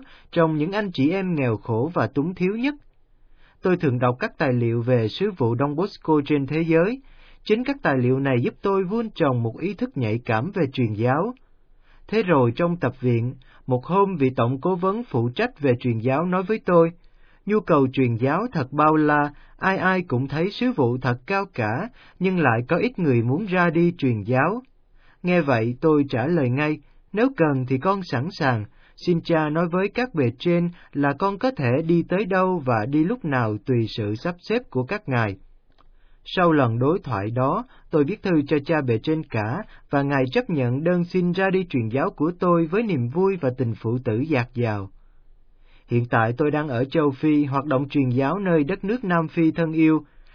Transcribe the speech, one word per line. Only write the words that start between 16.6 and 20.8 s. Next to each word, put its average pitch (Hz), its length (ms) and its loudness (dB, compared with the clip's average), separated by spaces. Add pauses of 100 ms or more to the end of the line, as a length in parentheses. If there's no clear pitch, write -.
tôi, 170 260 4 (540)
"Nhu 208 140 2
cầu 151 340 4
truyền 123 220 2
giáo 135 240 0 (120)
thật 131 200 -4
bao 151 240 4
la, 147 380 2 (240)
ai 190 200 0
ai 185 240 0
cũng 131 260 -2
thấy 165 240 -2
sứ 247 200 -2
vụ 127 260 0